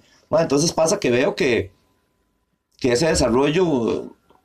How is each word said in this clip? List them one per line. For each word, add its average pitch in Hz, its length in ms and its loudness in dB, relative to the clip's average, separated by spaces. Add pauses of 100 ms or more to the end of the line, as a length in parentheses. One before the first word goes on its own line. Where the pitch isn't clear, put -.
(300)
Ma, 156 120 2
entonces 147 300 0
pasa 165 260 0
que 135 140 -2
veo 147 240 0
que 113 340 -2 (1080)
que - 160 0
ese 165 140 2
desarrollo, 139 1080 0 (300)